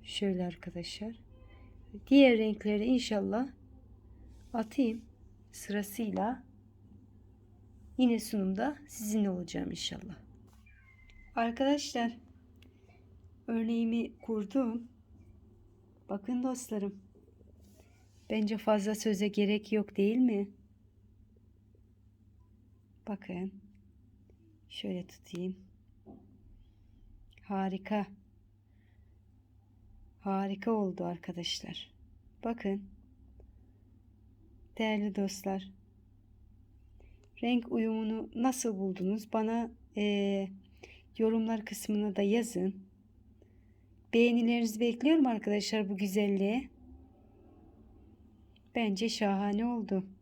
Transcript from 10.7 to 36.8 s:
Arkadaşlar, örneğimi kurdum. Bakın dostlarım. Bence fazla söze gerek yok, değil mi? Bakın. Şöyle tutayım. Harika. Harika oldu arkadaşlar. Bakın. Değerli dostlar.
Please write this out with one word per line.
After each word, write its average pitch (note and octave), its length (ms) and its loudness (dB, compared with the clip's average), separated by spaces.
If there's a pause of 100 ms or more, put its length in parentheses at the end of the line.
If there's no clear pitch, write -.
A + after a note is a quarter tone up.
Arkadaşlar, A#3+ 840 0 (1300)
örneğimi A#3 720 0
kurdum. A3+ 680 -2 (1200)
Bakın B3 340 -4
dostlarım. A3 580 -4 (1300)
Bence G#3+ 280 0
fazla G#3+ 380 2
söze G#3 320 0
gerek G#3 440 2
yok, G#3+ 260 -2
değil G#3 200 4
mi? G#3+ 320 2 (2500)
Bakın. F#3+ 440 -8 (1160)
Şöyle F#3 380 -8
tutayım. F#3 480 -8 (1900)
Harika. G3 640 -2 (2000)
Harika G3 520 -2
oldu F#3 340 0
arkadaşlar. E3+ 880 -8 (520)
Bakın. G3+ 400 -4 (1900)
Değerli G#3+ 380 0
dostlar. G3 560 -4 (1700)